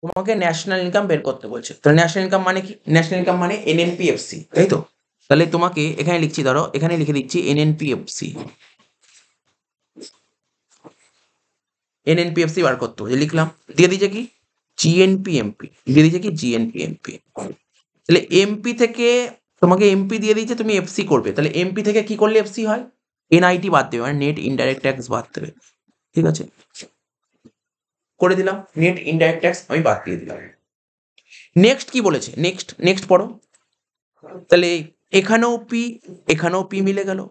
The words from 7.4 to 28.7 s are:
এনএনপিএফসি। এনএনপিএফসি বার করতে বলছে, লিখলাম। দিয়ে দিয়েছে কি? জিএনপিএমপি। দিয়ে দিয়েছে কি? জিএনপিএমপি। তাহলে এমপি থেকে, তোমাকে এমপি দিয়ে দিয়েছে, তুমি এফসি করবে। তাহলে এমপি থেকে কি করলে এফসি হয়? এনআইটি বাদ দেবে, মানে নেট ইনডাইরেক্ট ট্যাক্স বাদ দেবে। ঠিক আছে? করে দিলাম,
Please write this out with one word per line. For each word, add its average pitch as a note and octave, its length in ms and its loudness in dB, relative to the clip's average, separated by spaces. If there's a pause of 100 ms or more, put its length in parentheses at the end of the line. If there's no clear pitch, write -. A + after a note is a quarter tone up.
এনএনপিএফসি। D3+ 800 -2 (3750)
এনএনপিএফসি E3 600 0
বার C3 160 2
করতে A2+ 180 -8
বলছে, A#2 240 -2
লিখলাম। D#3+ 240 0 (280)
দিয়ে F3 140 8
দিয়েছে G3 240 0
কি? A3 80 -6 (580)
জিএনপিএমপি। F3+ 840 2 (260)
দিয়ে D3+ 120 8
দিয়েছে E3+ 200 4
কি? G#3 60 -2 (100)
জিএনপিএমপি। A2+ 720 -4 (920)
তাহলে F3 160 2 (220)
এমপি G#3 300 -2 (100)
থেকে, A#3 260 0 (540)
তোমাকে F3+ 220 4 (100)
এমপি G3 280 -2
দিয়ে G#3+ 140 2
দিয়েছে, A3+ 240 -4
তুমি A3 200 -2
এফসি F#3 220 -6 (100)
করবে। A2 220 2
তাহলে D3+ 160 -2 (120)
এমপি F#3 260 -4
থেকে G#3+ 200 2
কি A3 140 -4
করলে G#3+ 200 2
এফসি G3+ 280 -8
হয়? A#3+ 120 -2 (540)
এনআইটি F3+ 380 4
বাদ C3 160 2
দেবে, A#2 160 -4
মানে C#3+ 180 -4
নেট D3 120 -2 (120)
ইনডাইরেক্ট C3 360 -2
ট্যাক্স C3 200 -4 (100)
বাদ A#2 100 -4 (100)
দেবে। D#3 160 -10 (640)
ঠিক E3 180 2
আছে? - 120 -4 (1800)
করে F3+ 200 4
দিলাম, F#3+ 160 -2 (260)